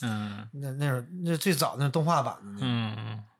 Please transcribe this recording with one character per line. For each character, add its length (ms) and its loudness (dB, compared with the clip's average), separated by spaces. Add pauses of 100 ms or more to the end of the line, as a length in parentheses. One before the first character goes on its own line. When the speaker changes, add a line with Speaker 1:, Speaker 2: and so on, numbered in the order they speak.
Speaker 1:
嗯。 520 -4
Speaker 2:
那， 200 -6
那 160 0
种， 180 0 (160)
那 120 2
最 180 2
早 260 2
那 100 4
动 160 4
画 160 6
版 140 -2
的 160 -16
那 80 -10
个。 60 0
Speaker 1:
嗯， 320 0
嗯。 260 -8 (160)